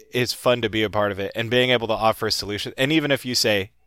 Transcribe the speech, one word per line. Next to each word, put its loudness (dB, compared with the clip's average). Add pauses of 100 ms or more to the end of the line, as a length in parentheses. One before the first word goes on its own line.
(120)
is 0
fun 2
to 0
be -2
a 0
part 0
of -10
it -6
and -4
being 4
able 2
to 2
offer 2
a 0
solution. -6
And 0
even 2
if -2
you -4
say, 0 (160)